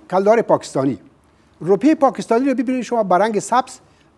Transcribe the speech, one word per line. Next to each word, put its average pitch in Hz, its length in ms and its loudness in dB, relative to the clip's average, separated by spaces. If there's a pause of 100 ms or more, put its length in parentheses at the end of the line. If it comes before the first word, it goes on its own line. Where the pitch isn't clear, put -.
(120)
کلدار 202 300 4
پاکستانی، 135 580 -2 (600)
روپیهٔ 202 360 2
پاکستانی 254 540 0
رو 262 40 0
ببینید 254 280 -4
شما 226 220 -4
به 185 120 0
رنگ 208 240 0
سبز، 247 400 -4 (380)